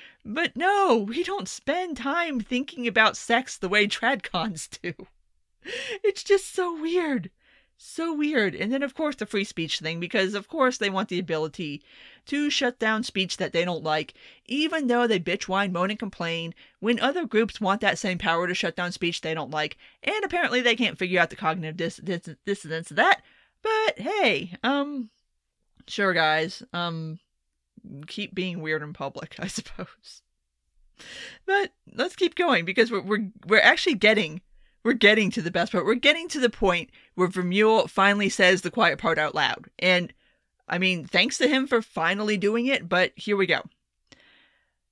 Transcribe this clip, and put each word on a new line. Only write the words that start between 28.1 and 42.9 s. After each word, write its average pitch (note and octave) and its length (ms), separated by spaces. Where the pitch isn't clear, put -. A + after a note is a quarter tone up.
being F3+ 260
weird D#3 220
in D3 100
public, - 420
<laughs> - 40
I F#3+ 80
suppose. - 720
But G4 260
let's - 240
keep F4 200
going, C4+ 280
because A#3 280
we're, G3+ 100
we're, G3+ 300
we're G#3 120
actually D4+ 360
getting, F#3 460
we're A#3+ 100
getting G#3+ 380
to A#3 100
the D#3+ 80
best E3+ 220
part. F3 140
We're A3 100
getting D#4+ 320
to D4 120
the B3 120
point F3 400
where F3+ 120
Vermeule F#3+ 640
finally G3+ 400
says F#3 320
the F3 80
quiet E3+ 300
part E3 180
out D3+ 160
loud. C#3 340
And, F3+ 340
I F3 80
mean, F3+ 280
thanks F#3 340
to E4+ 80
him C4+ 180
for A#3 160
finally G3+ 560
doing A3 300
it, C4+ 200
but F3+ 280